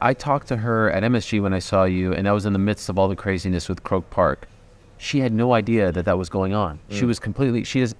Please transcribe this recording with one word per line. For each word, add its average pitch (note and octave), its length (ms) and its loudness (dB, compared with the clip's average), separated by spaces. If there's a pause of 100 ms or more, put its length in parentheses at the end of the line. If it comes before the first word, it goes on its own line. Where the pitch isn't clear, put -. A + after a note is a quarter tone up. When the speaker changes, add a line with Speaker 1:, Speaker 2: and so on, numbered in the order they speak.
Speaker 1:
I B2+ 120 2
talked C#3+ 360 -2
to B2+ 80 -2
her A2 340 0
at F#2+ 120 0
M A#2+ 120 2
S A2 100 -2
G G#2+ 140 0
when G2 140 2
I F#2+ 60 0
saw F#2+ 260 2
you, F#2 280 0
and F#2+ 120 -2
that G2+ 60 2
was G#2 140 0
in G2+ 80 0
the F#2+ 60 2
midst G#2 300 0
of F#2+ 100 0
all F#2+ 80 4
the F#2+ 80 -4
craziness F2+ 540 -2
with F#2 140 -6
Croke F#2 260 -4
Park. D#2+ 380 0 (500)
She - 220 -4
had B2 140 0
no A#2+ 200 2
idea G#2+ 380 2
that E2+ 140 -2
that F2+ 120 2
was F2+ 120 -4
going F#2+ 240 -2
on. F2 260 -2 (100)
She G#2 140 -4
Speaker 2:
Mm. B2 40 2
Speaker 1:
was A#2 120 -2
completely, A#2+ 440 -2
she - 180 -4
is, A2+ 180 -2